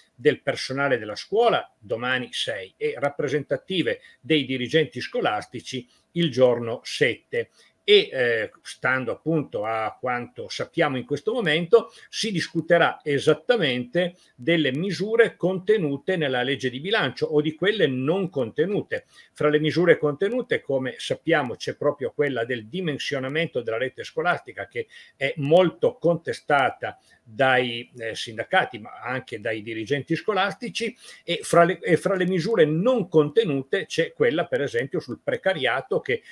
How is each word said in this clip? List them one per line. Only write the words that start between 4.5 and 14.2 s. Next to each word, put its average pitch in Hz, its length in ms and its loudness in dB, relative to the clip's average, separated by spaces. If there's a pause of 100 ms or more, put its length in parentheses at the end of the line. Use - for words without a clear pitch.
scolastici 123 840 -6 (260)
il 170 200 -2
giorno 120 540 2
sette. - 640 -2 (400)
E, 202 220 6
eh, 120 400 0 (120)
stando 127 500 -2
appunto 131 500 -2
a 110 340 -4
quanto 120 520 -6
sappiamo 147 480 -2
in 120 80 -6
questo 147 260 -4
momento, 185 640 2 (160)
si 220 240 -4
discuterà 165 680 2
esattamente 151 1120 0 (200)